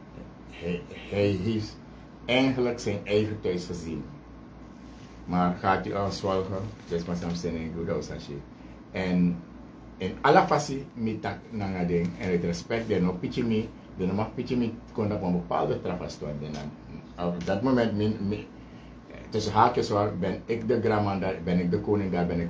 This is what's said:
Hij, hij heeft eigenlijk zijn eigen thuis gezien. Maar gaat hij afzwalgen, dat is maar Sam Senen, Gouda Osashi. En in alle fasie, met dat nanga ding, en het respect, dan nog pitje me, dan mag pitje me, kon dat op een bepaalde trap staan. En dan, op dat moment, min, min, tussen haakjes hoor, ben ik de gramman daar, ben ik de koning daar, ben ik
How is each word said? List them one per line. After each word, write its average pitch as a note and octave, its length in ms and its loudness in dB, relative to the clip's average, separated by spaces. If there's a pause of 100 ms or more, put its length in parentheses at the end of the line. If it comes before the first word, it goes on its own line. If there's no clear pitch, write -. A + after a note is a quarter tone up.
(500)
Hij, F2 320 -4 (280)
hij G2+ 200 4
heeft G#2 480 0 (480)
eigenlijk B2 540 4
zijn G2+ 240 -2
eigen G#2 380 2
thuis F2+ 240 -2
gezien. E2 380 -6 (1200)
Maar F2+ 340 4
gaat F#2 260 2
hij G#2 100 -2
afzwalgen, F#2+ 640 0 (320)
dat E2+ 100 0
is F2 60 -6
maar F2 100 -2
Sam E2+ 200 -2
Senen, D#2+ 400 -4
Gouda E2+ 180 -4
Osashi. D2+ 480 -6 (500)
En F2+ 460 2 (600)
in F#2+ 140 -4 (100)
alle D#3+ 200 10
fasie, C#3 520 0
met A2 280 -2
dat G2 140 -4 (140)
nanga F#2+ 340 -2
ding, F2 240 2 (120)
en F#2 120 0
het F2 120 2
respect, A2 460 -2
dan F#2+ 140 4
nog F2+ 160 2
pitje - 260 -2
me, A2 200 2 (320)
dan F#2+ 180 0
mag G#2+ 180 0
pitje B2 240 -2
me, A#2 140 2 (220)
kon G#2 160 0
dat G#2 80 0
op G2 60 -4
een F2+ 80 2
bepaalde - 500 0
trap F2 260 -4
staan. - 220 -8 (140)
En D2+ 100 -8
dan, - 760 -8
op F2 180 -2
dat G2 160 2
moment, A#2+ 360 4
min, G#2+ 180 4 (120)
min, G#2 180 -2 (840)
tussen G#2 240 -2
haakjes A#2 360 6
hoor, G#2 300 4
ben F#2+ 260 0
ik A2 220 -2
de A2+ 140 6
gramman G#2 380 4
daar, F#2+ 240 0
ben F2+ 160 4
ik F2 120 2
de - 80 4
koning G2+ 320 2
daar, F2 140 2
ben F2 140 2
ik E2+ 100 0